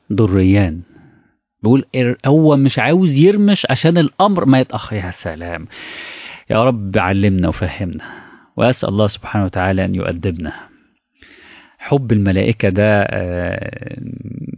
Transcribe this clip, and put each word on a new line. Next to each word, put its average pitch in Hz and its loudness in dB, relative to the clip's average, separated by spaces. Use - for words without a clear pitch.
دريان". 95 2
بيقول 131 2
إر-، 123 0
هو 151 4
مش 139 2
عاوز 160 2
يرمش 202 4
عشان 160 2
الأمر 185 2
ما 131 6
يتأخر. 110 -4
يا 92 -6
سلام، 82 -10
يا 113 2
رب 110 0
علمنا 95 2
وفهمنا، 87 -6
وأسأل 123 0
الله 104 2
سبحانه - -4
وتعالى 92 -2
أن 95 -2
يؤدبنا. 87 -6
حب 135 -2
الملائكة 101 2
ده، 101 2
آه، - -6